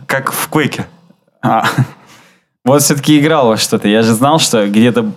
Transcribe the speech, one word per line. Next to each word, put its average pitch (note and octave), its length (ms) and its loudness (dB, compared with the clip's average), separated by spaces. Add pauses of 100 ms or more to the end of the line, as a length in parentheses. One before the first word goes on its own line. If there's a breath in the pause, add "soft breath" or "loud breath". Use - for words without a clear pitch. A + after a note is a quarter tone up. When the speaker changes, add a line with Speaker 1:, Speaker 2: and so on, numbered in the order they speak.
Speaker 1:
Как C3+ 260 -4
в - 160 -8
Квейке. - 380 -2 (560)
Speaker 2:
А. A2+ 280 0
<laughs> - 40 -6 (920 loud breath)
Вот C#3 160 4
все-таки D3 380 0
играл D3 280 2
во A2 100 0
что-то. G#2 300 -2
Я G#2+ 140 2
же A2+ 120 2
знал, C#3 260 2
что G#2+ 260 0
где-то A2 500 0